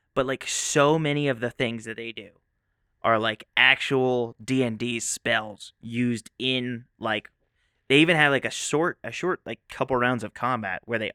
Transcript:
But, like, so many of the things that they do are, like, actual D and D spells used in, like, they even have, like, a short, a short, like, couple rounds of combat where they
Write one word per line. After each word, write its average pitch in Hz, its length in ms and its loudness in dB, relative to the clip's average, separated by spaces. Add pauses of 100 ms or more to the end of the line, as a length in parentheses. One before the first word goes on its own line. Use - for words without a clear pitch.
(140)
But, 131 140 0
like, 131 200 -6
so 151 520 2
many 147 280 0
of 123 120 -2
the 120 100 -2
things 117 360 -4
that 113 120 -10
they 117 140 -12
do 104 180 -16 (720)
are, 113 160 4
like, 110 300 -2 (100)
actual 127 880 2
D 131 180 0
and 113 160 0
D 117 220 -4
spells 110 800 -4
used 117 560 -2
in, 123 480 -4 (140)
like, 107 320 -4 (560)
they 135 140 6
even 165 160 4
have, 147 140 4
like, 123 140 0
a 113 60 -2
short, 151 520 -2
a 113 80 -10
short, - 360 -4
like, 113 200 -10
couple - 300 -2
rounds 123 260 2
of 104 120 -12
combat 113 500 -4
where 117 140 -2
they 107 160 -4